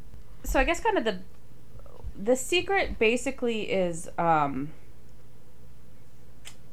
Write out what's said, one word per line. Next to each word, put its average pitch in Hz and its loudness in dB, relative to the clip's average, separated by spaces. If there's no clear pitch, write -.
So - 4
I 269 8
guess 339 4
kind 415 4
of 254 2
the, 196 0
the 214 4
secret 359 2
basically 240 2
is, 175 0
um, 151 4